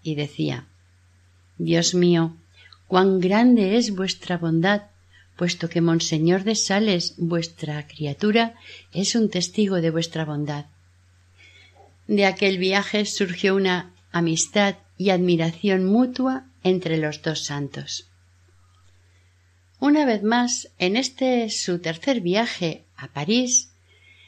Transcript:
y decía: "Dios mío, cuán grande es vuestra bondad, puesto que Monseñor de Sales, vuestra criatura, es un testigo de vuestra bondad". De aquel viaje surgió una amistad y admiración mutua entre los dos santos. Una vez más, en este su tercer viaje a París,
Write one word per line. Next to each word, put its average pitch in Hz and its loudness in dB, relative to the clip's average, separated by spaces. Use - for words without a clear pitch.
y 156 -4
decía: 143 -6
"Dios 170 0
mío, 170 2
cuán 190 4
grande 208 4
es 233 0
vuestra 185 -4
bondad, 170 0
puesto 175 -4
que 170 0
Monseñor 165 2
de 220 0
Sales, 196 0
vuestra 165 -4
criatura, 208 -2
es 196 -2
un 220 2
testigo 185 0
de 165 0
vuestra 160 -4
bondad". 147 -6
De 202 2
aquel 190 2
viaje 196 0
surgió 190 0
una 185 0
amistad 175 0
y 190 0
admiración 180 2
mutua 254 0
entre 180 0
los 151 -4
dos 156 -4
santos. 139 -10
Una 294 4
vez 214 0
más, 240 0
en 185 0
este 254 0
su 180 -4
tercer 175 -4
viaje 180 -2
a - -16
París, 233 0